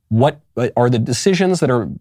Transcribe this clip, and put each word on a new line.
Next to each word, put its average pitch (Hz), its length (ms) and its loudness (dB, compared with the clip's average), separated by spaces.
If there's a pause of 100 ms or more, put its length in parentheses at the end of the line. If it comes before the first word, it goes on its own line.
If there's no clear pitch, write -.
what 131 320 0 (360)
are 120 140 2
the 123 80 0
decisions 180 600 0
that 147 100 0
are 120 180 0 (120)